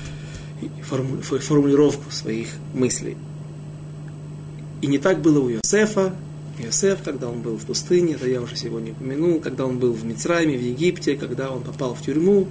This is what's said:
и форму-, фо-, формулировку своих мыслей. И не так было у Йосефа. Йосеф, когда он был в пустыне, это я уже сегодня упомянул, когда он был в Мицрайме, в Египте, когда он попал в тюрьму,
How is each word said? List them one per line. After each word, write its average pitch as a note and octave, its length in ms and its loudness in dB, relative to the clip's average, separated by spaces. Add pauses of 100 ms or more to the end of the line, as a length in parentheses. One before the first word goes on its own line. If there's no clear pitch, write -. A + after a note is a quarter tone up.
(640)
и - 200 -10
форму-, C3+ 380 -4
фо-, - 180 -2
формулировку C#3+ 720 4
своих A2+ 380 -4 (240)
мыслей. - 440 0 (1700)
И C#3+ 40 2
не C#3 120 4
так E3+ 220 4
было D3 200 8
у B2+ 80 4
Йосефа. F#3+ 640 2 (440)
Йосеф, G3 440 2
когда C3+ 260 -4
он A#2 120 -4
был A2+ 160 -4
в G#2+ 80 -8
пустыне, F3 500 2
это B2+ 140 -2
я B2+ 120 2
уже A#2 160 -6
сегодня A2+ 360 -6
упомянул, D3+ 480 0
когда C3 260 -2
он B2+ 120 -2
был B2 140 4
в A2 120 -6
Мицрайме, D#3 520 2
в B2 60 -2
Египте, D3 520 0
когда B2+ 360 -4
он B2+ 120 -6
попал A#2+ 320 -4
в - 80 -12
тюрьму, F3+ 480 4